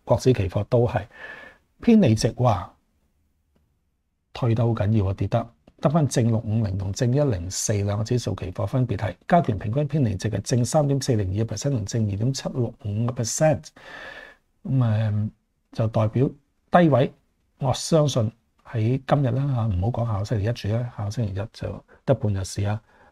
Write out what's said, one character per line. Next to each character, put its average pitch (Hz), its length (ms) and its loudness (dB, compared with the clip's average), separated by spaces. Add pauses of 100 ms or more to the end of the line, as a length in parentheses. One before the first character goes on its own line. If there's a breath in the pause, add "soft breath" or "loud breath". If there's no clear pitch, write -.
國 120 120 2
指 131 140 2
期 101 160 0
貨 104 180 -2
都 120 220 2
係 104 180 -4 (760 loud breath)
偏 226 180 6
離 123 160 6
值， 113 220 0
哇， 117 340 0 (1600)
退 113 240 0
得 117 100 0
好 120 60 2
緊 107 260 0
要 95 140 2
啊， - 20 -2
跌 98 140 -2
得， 117 220 -2 (320)
得 - 80 2
返 151 180 2
正 123 220 2
六 113 80 2
五 113 260 0
零 95 140 -2
同 98 160 -4
正 120 200 0
一 139 60 2
零 95 320 -2
四 - 220 -4
兩 101 240 0
個 110 80 -4
指 123 120 0
數 107 180 -2
期 - 140 -8
貨 101 160 -4
分 127 220 0
別 101 80 -2
係 - 200 -4 (120)
加 170 140 4
權 107 180 -2
平 104 140 -4
均 147 120 0
偏 151 180 0
離 101 120 0
值 104 140 -4
嘅 107 100 -2
正 120 240 0
三 147 240 2
點 139 140 0
四 123 160 0
零 95 200 -2
二 113 60 0
percent 110 280 -4
同 110 140 -2
正 110 240 -2
二 98 60 -2
點 120 180 0
七 - 140 -8
六 117 260 -4 (120)
五 104 220 -2
個 123 140 -4
percent。 151 400 0
噉， - 80 -20 (960 loud breath)
嗯， 110 680 0 (440)
就 117 140 -2
代 110 200 0
表 123 220 0 (420)
低 175 160 6
位， 135 260 4 (460)
我 131 140 0
相 151 340 2
信 113 240 0 (340)
喺 120 400 0
今 143 160 2
日 135 100 2
啦， 127 360 0
唔 90 140 0
好 95 60 0
講 117 200 -2
下 107 120 -2
個 95 60 -2
星 107 140 -2
期 95 60 -2
一 113 80 0
住 110 160 -6
啦， 117 280 -2
下 107 60 -6
個 101 80 -4
星 110 160 -2
期 98 60 -6
一 98 200 -6
就 101 320 -10 (200 soft breath)
得 143 100 4
半 104 180 -2
日 95 100 -2
市 98 200 -4
啊， 104 180 -2 (300 soft breath)